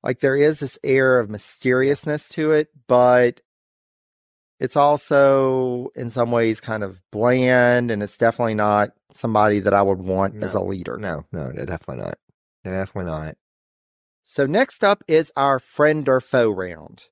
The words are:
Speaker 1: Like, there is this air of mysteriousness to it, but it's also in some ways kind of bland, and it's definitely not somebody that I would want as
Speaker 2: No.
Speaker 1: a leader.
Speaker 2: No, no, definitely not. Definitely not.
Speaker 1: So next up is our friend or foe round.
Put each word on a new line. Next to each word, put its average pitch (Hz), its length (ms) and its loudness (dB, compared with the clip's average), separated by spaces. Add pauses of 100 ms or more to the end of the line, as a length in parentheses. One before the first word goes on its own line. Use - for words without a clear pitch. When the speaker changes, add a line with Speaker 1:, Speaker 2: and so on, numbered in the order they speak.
Speaker 1:
Like, 131 180 -4
there 135 140 0
is 147 240 2
this 135 240 -8
air 131 380 2
of 104 100 -6
mysteriousness 135 1000 -2
to 156 200 -2
it, 156 180 2 (200)
but 123 520 4 (1160)
it's - 180 -4
also 135 1160 2
in 120 160 -8
some 120 200 -2
ways 117 300 0
kind 110 220 -6
of 92 180 -10 (100)
bland, 123 800 2
and 104 120 -2
it's - 160 -10
definitely 113 360 0
not 104 360 2 (220)
somebody 107 480 2
that 98 140 2
I 101 80 4
would 98 180 0
want 98 420 -4
as 101 120 -8
Speaker 2:
No. 98 80 -2
Speaker 1:
a - 20 -4
leader. 92 340 -8
Speaker 2:
No, 87 340 -8
no, 69 200 -10
definitely 69 520 -10
not. 50 140 -10 (460)
Definitely 92 460 -8
not. 78 260 -10 (880)
Speaker 1:
So 139 220 -2
next 214 380 -2
up 202 240 0
is 160 280 2
our 139 220 0
friend 151 500 0
or 131 120 2
foe 120 300 0
round. 90 600 -12